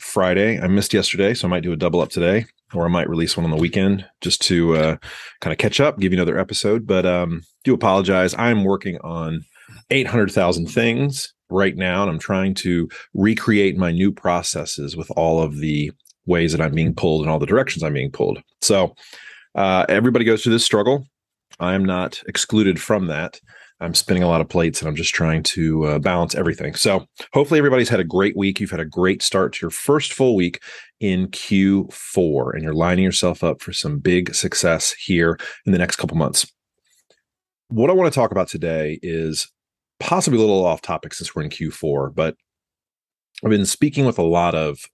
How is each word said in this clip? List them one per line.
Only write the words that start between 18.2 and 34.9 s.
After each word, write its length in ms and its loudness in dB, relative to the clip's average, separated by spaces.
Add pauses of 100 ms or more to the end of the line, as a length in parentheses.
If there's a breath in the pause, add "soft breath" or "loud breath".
So, 360 2 (580 loud breath)
uh, 340 2
everybody 360 2
goes 180 2
through 120 2
this 100 2
struggle. 420 2 (540)
I'm 240 0
not 420 -4
excluded 540 0
from 260 0
that. 340 -6 (400 loud breath)
I'm 140 -6
spinning 300 2
a 40 4
lot 120 4
of 80 -4
plates, 320 0
and 80 -6
I'm 80 -4
just 180 -4
trying 300 0
to, 400 0
uh, 160 0
balance 340 0
everything. 400 -4
So 320 0 (260 loud breath)
hopefully 260 4
everybody's 300 4
had 120 2
a 40 0
great 320 0
week. 220 0
You've 140 -6
had 80 -4
a 40 -6
great 380 0
start 300 0
to 100 -12
your 80 -6
first 420 0
full 220 2
week 260 0 (380 loud breath)
in 320 -2
Q 600 2
four, 580 -2
and 140 -6
you're 100 -4
lining 300 2
yourself 400 0
up 180 -2
for 100 -12
some 280 -4
big 340 0
success 600 -2